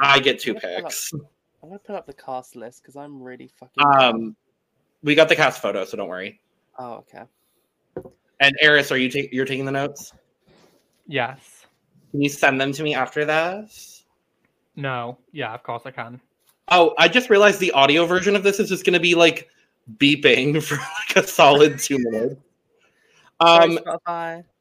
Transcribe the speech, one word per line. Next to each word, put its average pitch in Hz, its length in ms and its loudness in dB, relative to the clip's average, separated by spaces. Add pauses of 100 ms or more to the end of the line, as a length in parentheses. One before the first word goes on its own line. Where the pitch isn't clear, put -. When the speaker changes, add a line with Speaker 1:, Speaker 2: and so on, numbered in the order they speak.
Speaker 1:
I 139 200 4
get 127 200 0
two 113 140 -4
Speaker 2:
I'm 107 60 -12
gonna 90 160 -10
pull 95 100 -8
up, 143 60 -12
Speaker 1:
picks. - 200 -10
Speaker 2:
I'm - 560 -20
gonna 196 120 -20
pull 202 160 -14
up 165 100 -14
the 139 80 -18
cast 127 420 -14
list, 117 280 -20
'cause 135 120 -20
I'm 143 240 -20
really 127 380 -20
fucking - 260 -6
Speaker 1:
Um, 117 520 2 (680)
we 147 140 -2
got 156 120 6
the - 80 2
cast 143 240 0
photo, 101 240 -6
so - 120 -14
don't 98 120 -8
worry. 92 320 -14 (380)
Speaker 2:
Oh, 120 260 -18
okay. - 200 -20 (1160)
Speaker 1:
And 139 220 4
Eris, 147 300 2
are 131 40 0
you 131 140 -2
ta-, 139 220 -8
you're 131 120 -4
taking 135 220 -8
the 135 60 -6
notes? 143 400 -8 (960)
Speaker 3:
Yes. 135 580 -8 (460)
Speaker 1:
Can 143 100 -4
you 143 80 2
send 139 300 0
them 139 120 -2
to 147 120 -10
me 151 100 -4
after 131 300 -4
this? 170 800 -6 (720)
Speaker 3:
No. 127 420 -8 (140)
Yeah, 123 200 -8
of 120 120 -16
course 117 200 -10
I 135 60 -16
can. 120 300 -16 (500)
Speaker 1:
Oh, 233 280 4
I 170 100 6
just 247 220 0
realized 202 300 6
the 175 120 -2
audio 143 340 4
version 180 300 0
of 190 80 -4
this 196 160 0
is 202 80 -4
just 185 180 -6
gonna 175 140 2
be, 170 140 0
like, 165 340 2 (480)
beeping 143 680 2
<laughs> - 0 -
for, 147 140 -6
like, - 480 -2
a - 20 -12
solid 143 520 6
two 135 200 -4
minutes. 117 380 -4 (1040)
Um, 170 320 6
Speaker 2:
Sorry, 165 60 -4
Spotify. 170 680 -8 (160)